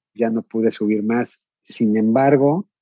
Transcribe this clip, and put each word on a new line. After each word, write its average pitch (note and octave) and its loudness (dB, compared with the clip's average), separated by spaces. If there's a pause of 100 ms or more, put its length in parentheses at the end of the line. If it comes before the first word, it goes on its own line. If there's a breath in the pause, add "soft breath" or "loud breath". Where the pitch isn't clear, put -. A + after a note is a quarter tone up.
(140)
ya A#2 -2
no A2+ -4
pude A2+ -2
subir G#2+ -2
más. A#2 -4 (200)
Sin A2 -2
embargo, C3+ 2 (140)